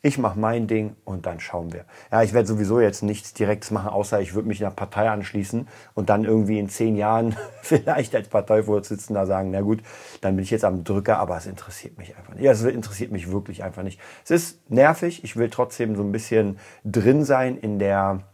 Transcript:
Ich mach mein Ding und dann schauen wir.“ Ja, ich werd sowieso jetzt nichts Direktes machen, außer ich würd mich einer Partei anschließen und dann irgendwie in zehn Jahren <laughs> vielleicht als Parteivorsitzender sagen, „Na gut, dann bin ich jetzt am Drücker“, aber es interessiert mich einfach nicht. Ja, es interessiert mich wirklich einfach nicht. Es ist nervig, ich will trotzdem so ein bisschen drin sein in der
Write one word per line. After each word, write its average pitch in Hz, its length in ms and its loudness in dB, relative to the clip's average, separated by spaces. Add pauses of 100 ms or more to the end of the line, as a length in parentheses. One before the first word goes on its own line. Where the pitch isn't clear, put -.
Ich 139 140 4
mach 107 160 0
mein 110 320 0
Ding 107 380 -2
und 92 220 -8
dann 85 120 -6
schauen 85 340 -8
wir.“ 87 120 -14 (260)
Ja, 113 120 4
ich 107 100 2
werd 113 160 2
sowieso 107 320 2
jetzt 104 240 2
nichts 104 300 -6
Direktes 104 360 -2
machen, 104 180 -4
außer 101 320 0
ich 90 140 -6
würd 110 120 -2
mich 101 140 -4
einer 98 140 -4
Partei 104 340 -2
anschließen 104 600 -4 (260)
und 107 160 -2
dann 107 140 4
irgendwie 110 340 2
in 101 100 -2
zehn 113 280 0
Jahren 110 400 0 (120)
<laughs> - 140 -20
vielleicht 139 540 2
als 104 100 -2
Parteivorsitzender 104 1000 0
sagen, 95 260 -2
„Na 98 80 0
gut, 107 200 0 (400)
dann 98 140 0
bin 95 80 0
ich 95 80 -6
jetzt 110 140 0
am 92 180 0
Drücker“, 98 360 0
aber 85 180 -2
es 85 100 -10
interessiert - 520 -16
mich - 180 -20
einfach - 180 -20
nicht. - 80 -6
Ja, 135 80 8
es 110 140 4
interessiert 110 480 -4
mich 90 180 -6
wirklich 98 320 -6
einfach 92 220 -10
nicht. 95 160 -10 (240)
Es - 80 0
ist - 380 -2
nervig, 160 520 4
ich 117 140 -12
will 117 140 0
trotzdem 120 440 -4
so 101 80 -2
ein 101 80 -2
bisschen 107 480 0 (260)
drin 120 400 4
sein 131 320 2
in 104 220 -4
der 98 440 2 (120)